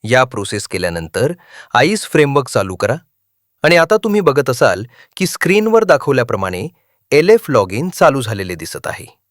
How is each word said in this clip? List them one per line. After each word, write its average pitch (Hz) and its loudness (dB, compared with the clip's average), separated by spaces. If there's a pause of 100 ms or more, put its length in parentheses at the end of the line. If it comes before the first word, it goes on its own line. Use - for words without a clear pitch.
या 123 4
प्रोसेस 107 -6
केल्यानंतर 90 -4 (400)
आईस 160 2
फ्रेमवर्क 143 0
चालू 95 -2
करा 104 -2 (680)
आणि 165 4
आता 170 4
तुम्ही 208 0
बघत 143 2
असाल 113 0 (320)
की 180 -2
स्क्रीनवर 214 2
दाखवल्याप्रमाणे 120 0 (440)
एलएफ 180 4
लॉग 104 2
इन 139 -4
चालू 143 2
झालेले 98 -6
दिसत 80 -12
आहे. - -14 (120)